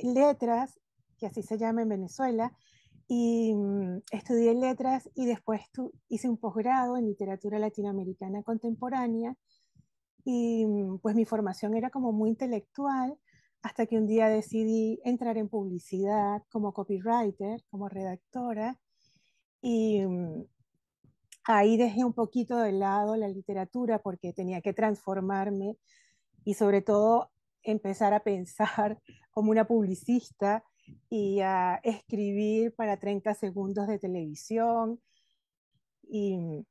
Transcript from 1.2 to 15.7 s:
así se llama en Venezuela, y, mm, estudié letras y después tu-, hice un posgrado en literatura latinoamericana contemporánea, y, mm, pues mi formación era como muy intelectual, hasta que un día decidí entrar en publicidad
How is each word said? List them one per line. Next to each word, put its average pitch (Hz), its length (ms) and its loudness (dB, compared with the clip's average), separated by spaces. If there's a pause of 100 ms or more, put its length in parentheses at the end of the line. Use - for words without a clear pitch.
así 202 180 -6
se 220 140 -4
llama 226 240 0
en 220 80 0
Venezuela, 226 680 -2 (520)
y, 233 460 2
mm, 202 480 -2 (100)
estudié 233 420 2
letras 254 600 0
y 262 100 -2
después 220 460 -4
tu-, 254 220 -8 (160)
hice 247 200 -2
un 226 80 0
posgrado 247 600 0
en 240 80 0
literatura 202 540 -4
latinoamericana 202 840 -6
contemporánea, 233 920 -4 (880)
y, 233 400 2
mm, 196 340 0
pues 214 160 0
mi 226 100 4
formación 214 500 -2
era 226 140 -2
como 254 220 -2
muy 214 180 2
intelectual, 262 880 -2 (440)
hasta 226 240 -4
que 226 120 0
un 220 100 2
día 220 220 4
decidí 220 760 0
entrar 240 320 -2
en 214 120 -2
publicidad 202 1000 -2